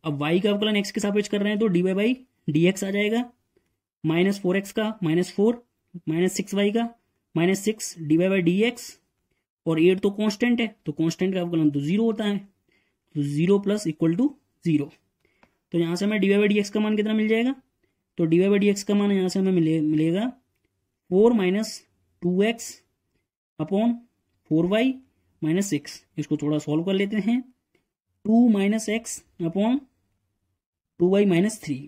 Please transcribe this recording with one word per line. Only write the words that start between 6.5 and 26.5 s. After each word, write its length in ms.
वाई 180
का 180
माइनस 240
सिक्स 400
डी 180
वाई 120
by 160
डी 180
एक्स। 340
और 160
एट 180
तो 120
कांस्टेंट 500
है 140
तो 80
कांस्टेंट 400
का 80
अवकलन 280
तो 120
ज़ीरो 220
होता 200
है, 140
तो 840
ज़ीरो 360
प्लस 280
इक्वल 280
टू 180
ज़ीरो। 260
तो 40
यहाँ 180
से 100
हमें 140
डी 100
वाई 100
by 80
डी 120
एक्स 100
का 100
मान 180
कितना 160
मिल 140
जाएगा? 280
तो 80
डी 140
वाई 100
by 80
डी 120
एक्स 140
का 120
मान 160
यहाँ 180
से 100
हमें 120
मिले, 300
मिलेगा 460
फ़ोर 220
माइनस 480
टू 220
एक्स 260
upon 340
फ़ोर 140
वाई 280
माइनस 280
सिक्स। 360
इसको 200
थोड़ा 220